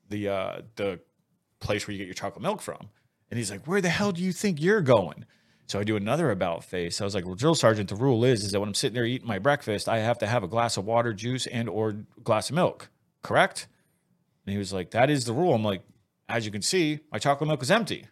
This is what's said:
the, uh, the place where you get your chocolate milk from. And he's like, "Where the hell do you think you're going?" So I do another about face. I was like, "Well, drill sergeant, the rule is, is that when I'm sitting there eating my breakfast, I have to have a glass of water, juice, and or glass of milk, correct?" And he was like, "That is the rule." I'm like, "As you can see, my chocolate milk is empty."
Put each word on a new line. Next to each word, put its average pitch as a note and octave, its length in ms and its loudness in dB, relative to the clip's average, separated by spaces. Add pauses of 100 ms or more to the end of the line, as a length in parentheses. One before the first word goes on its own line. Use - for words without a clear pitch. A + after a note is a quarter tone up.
the, G2+ 200 -4
uh, F#2+ 320 -4 (160)
the G2 240 -4 (600)
place G#2 260 -4
where G#2+ 60 -10
you G2 60 -8
get G2 80 -10
your F#2 80 -14
chocolate - 280 -10
milk G#2+ 200 -4
from. F#2+ 260 -12 (420)
And G#2+ 80 -6
he's G#2 120 -4
like, G2 160 -14
"Where G3 160 0
the F3 80 0
hell G3+ 220 0
do E3+ 100 -4
you F#3 100 -2
think E3+ 280 -2
you're G3+ 200 4
going?" G#2+ 440 4 (420)
So G2 120 -4
I G#2 60 0
do G#2+ 120 0
another B2 340 2
about F2+ 340 -2
face. F2 380 -6
I - 20 -2
was G2+ 100 -4
like, F2+ 120 -4
"Well, F#2 80 -8
drill D3 200 2
sergeant, G#2+ 360 4
the G2+ 60 -4
rule A#2+ 280 4
is, A#2+ 180 4
is G2 100 -4
that G2+ 80 2
when G#2 100 -4
I'm F#2+ 40 -6
sitting A#2 200 -2
there B2 100 0
eating A#2 240 -4
my G2+ 100 -2
breakfast, A2+ 480 0
I A2 120 2
have A2+ 220 2
to G#2+ 60 0
have A#2 160 0
a F2+ 60 -6
glass A2+ 300 0
of G2 80 -6
water, A#2 260 2
juice, A#2+ 340 -6
and A#2 220 -4
or G#2+ 280 -2 (280)
glass G#2+ 240 2
of B2 60 -4
milk, - 340 0 (340)
correct?" D#3 440 2 (800)
And G2 60 -4
he G2+ 60 0
was G2 140 -4
like, F#2 200 -4
"That B2+ 180 4
is C3 160 0
the A2+ 80 -2
rule." D#3+ 200 2
I'm A2 100 2
like, G2 180 -2 (460)
"As A2+ 180 -2
you G2+ 60 -6
can G2+ 100 -6
see, D3+ 380 0 (120)
my G#2+ 60 -6
chocolate C#3+ 300 0
milk C#3+ 140 0
is C3 80 -2
empty." G3 420 0